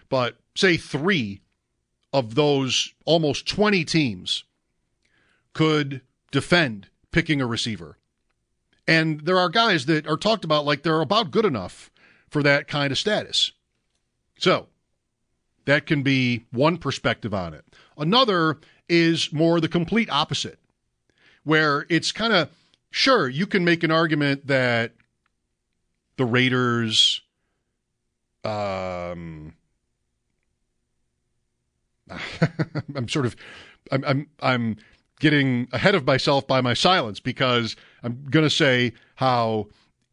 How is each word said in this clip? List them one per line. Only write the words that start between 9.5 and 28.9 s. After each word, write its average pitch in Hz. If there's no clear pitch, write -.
that 151
are 156
talked 214
about 151
like 147
they're 160
about 185
good 214
enough 107
for 147
that 143
kind 143
of 127
status. -
So 143
that 147
can 147
be 127
one 151
perspective -
on 87
it. -
Another 170
is 165
more 165
the 160
complete 175
opposite, 143
where 151
it's 160
kinda, 208
sure, 208
you 147
can 196
make 170
an 160
argument 147
that 123
the 131
Raiders, 120
um, 90